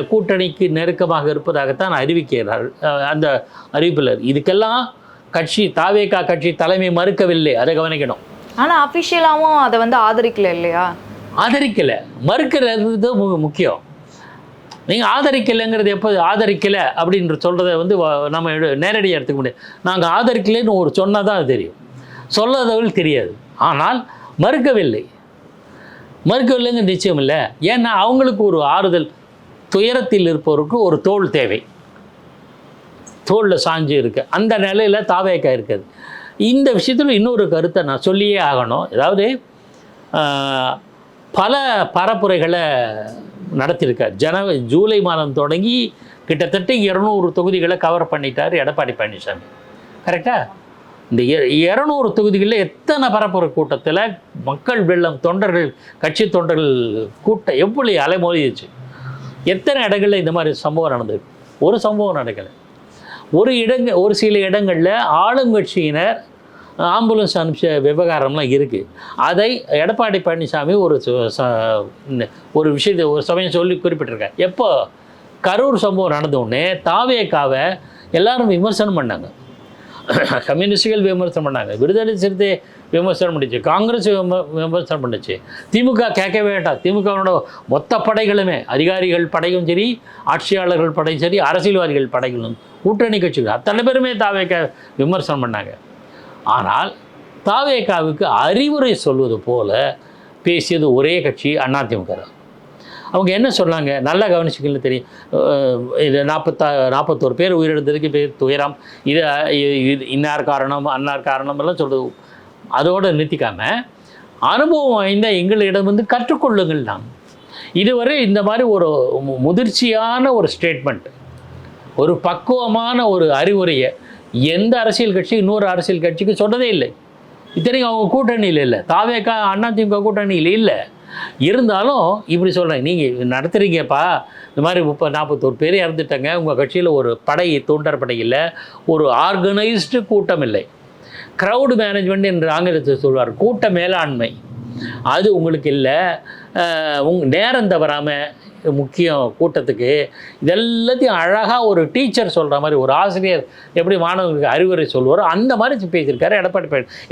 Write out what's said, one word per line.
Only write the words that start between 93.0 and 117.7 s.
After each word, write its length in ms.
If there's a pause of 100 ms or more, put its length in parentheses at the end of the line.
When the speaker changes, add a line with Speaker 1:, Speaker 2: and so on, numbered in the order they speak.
Speaker 1:
கட்சிகள் 380
அத்தனை 300
பேருமே 260 (120)
தாவேக்கா 360 (400)
விமர்சனம் 440
பண்ணாங்க. 280 (800)
ஆனால் 360 (560)
தாவேக்காவுக்கு 800 (200)
அறிவுரை 480 (100)
சொல்வது 360
போல 300 (760)
பேசியது 480
ஒரே 280
கட்சி 300 (120)
அதிமுக 560
தான். 120 (840)
அவங்க 240
என்ன 100 (100)
சொன்னாங்க, 340 (160)
நல்லா 200
கவனிச்சிக்கலன்னு 580
தெரியும். 220 (300)
அஹ், 440 (240)
இது 140 (100)
நாற்பத்தா, 380 (260)
நாற்பத்தோரு 460
பேர் 180
உயிரிழந்ததுக்கு 580
பேர் 160 (100)
துயரம், 340 (360)
இது, 100 (580)
இது 260 (100)
இன்னார் 280
காரணம், 520
அன்னார் 320
காரணம் 340
எல்லாம் 200
சொல்றது. 240 (760)
அதோட 320
நிறுத்திக்காம, 480 (920)
அனுபவம் 420
வாய்ந்த 340 (120)
எங்களிடம் 500
வந்து 220
கற்றுக்கொள்ளுங்கள். 720
நாம் 220 (680)